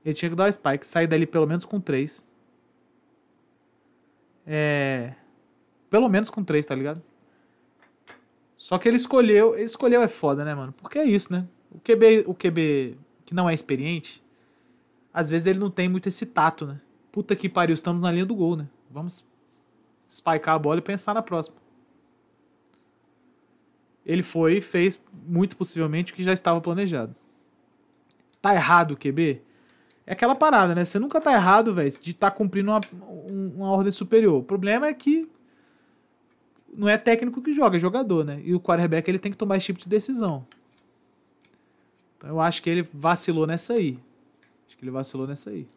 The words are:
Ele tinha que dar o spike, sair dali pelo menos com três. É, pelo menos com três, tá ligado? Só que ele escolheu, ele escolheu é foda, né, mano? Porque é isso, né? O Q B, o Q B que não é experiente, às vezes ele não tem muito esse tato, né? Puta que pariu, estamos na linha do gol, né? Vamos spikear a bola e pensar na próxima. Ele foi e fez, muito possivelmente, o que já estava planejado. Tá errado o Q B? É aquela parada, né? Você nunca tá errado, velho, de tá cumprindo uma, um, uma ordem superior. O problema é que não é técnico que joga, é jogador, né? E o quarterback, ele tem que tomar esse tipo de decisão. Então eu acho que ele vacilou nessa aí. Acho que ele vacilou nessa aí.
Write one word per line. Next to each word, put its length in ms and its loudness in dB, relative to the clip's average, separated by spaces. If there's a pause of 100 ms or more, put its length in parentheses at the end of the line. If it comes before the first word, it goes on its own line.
Ele 120 -4
tinha 140 -4
que 60 -6
dar 140 2
o 20 0
spike, 360 -4
sair 200 0
dali 180 2
pelo 200 0
menos 180 -4
com 160 -8
três. 480 -6 (2250)
É, 640 -2 (760)
pelo 200 4
menos 200 2
com 140 -8
três, 220 0
tá 80 -6
ligado? 280 -6 (1500)
Só 220 -4
que 120 2
ele 80 2
escolheu, 580 4
ele 100 -4
escolheu 360 2
é 60 2
foda, 360 -2
né, 100 -6
mano? 200 -10
Porque 260 -8
é 60 0
isso, 260 2
né? 160 -4 (240)
O 80 -20
Q 160 2
B, 320 8
o 60 -6
Q 180 -2
B 460 -2 (280)
que 80 -12
não 160 0
é 40 0
experiente, 680 -6 (920)
às 160 -2
vezes 180 0
ele 120 2
não 100 -2
tem 180 -2
muito 220 -2
esse 160 -8
tato, 400 0
né? 160 -14 (300)
Puta 240 -2
que 120 -6
pariu, 260 2
estamos 280 -2
na 100 0
linha 140 0
do 100 -6
gol, 220 0
né? 100 -10 (220)
Vamos 360 -14 (840)
spikear 460 -2
a 40 -2
bola 200 0
e 20 -4
pensar 320 -6
na 80 -2
próxima. 340 -8 (2500)
Ele 180 -2
foi 340 2
e 40 -2
fez, 380 -2 (260)
muito 300 -2
possivelmente, 560 -4
o 40 -20
que 80 -8
já 100 0
estava 260 0
planejado. 560 -4 (1300)
Tá 140 4
errado 360 4
o 60 -8
Q 140 -4
B? 300 -2 (640)
É 80 -10
aquela 200 2
parada, 400 4
né? 100 0
Você 140 -4
nunca 240 0
tá 100 2
errado, 420 6
velho, 180 0 (100)
de 140 -10
tá 160 2
cumprindo 400 -2
uma, 100 2 (260)
um, 500 -10
uma 120 -4
ordem 220 2
superior. 480 4
O 40 -4
problema 440 -2
é 60 -2
que 360 0 (1500)
não 120 -2
é 100 4
técnico 440 0
que 120 -4
joga, 240 4
é 20 2
jogador, 440 0
né? 200 -8
E 100 -2
o 60 0
quarterback, 500 0
ele 100 -2
tem 120 -6
que 60 -12
tomar 200 -2
esse 100 -4
tipo 120 -8
de 100 -18
decisão. 560 -4 (1700)
Então 120 -18
eu 100 -4
acho 220 0
que 80 -4
ele 240 -2
vacilou 540 0
nessa 260 -6
aí. 260 -2 (680)
Acho 100 -20
que 60 -20
ele 80 -10
vacilou 360 -8
nessa 220 -12
aí. 280 -12